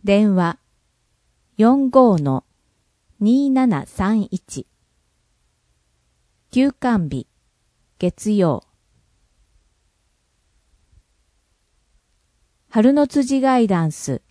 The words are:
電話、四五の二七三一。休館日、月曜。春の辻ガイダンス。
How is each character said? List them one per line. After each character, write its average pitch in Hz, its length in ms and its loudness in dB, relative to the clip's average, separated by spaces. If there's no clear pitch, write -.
電 202 300 2
話、 170 220 -2
四 254 320 2
五 240 280 4
の 139 280 -2
二 262 320 0
七 240 360 0
三 202 440 -4
一。 - 340 -12
休 262 220 0
館 208 380 -4
日、 131 180 -10
月 180 320 -4
曜。 170 320 0
春 233 240 2
の 294 120 2
辻 269 360 -2
ガ 262 180 0
イ 226 80 2
ダ 170 180 0
ン 151 60 -2
ス。 - 400 -10